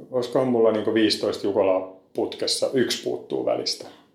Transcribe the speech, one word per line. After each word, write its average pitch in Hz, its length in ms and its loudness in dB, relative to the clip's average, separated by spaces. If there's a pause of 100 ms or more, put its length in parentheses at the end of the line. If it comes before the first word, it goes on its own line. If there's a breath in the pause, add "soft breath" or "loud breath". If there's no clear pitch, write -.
(100)
olisikohan 127 380 0
mulla 113 240 4
niinku 107 220 0
viisitoista 107 520 2
Jukolaa 95 500 0 (180)
putkessa, - 580 -2
yksi - 320 0
puuttuu 62 420 -4
välistä. 60 400 -4 (280)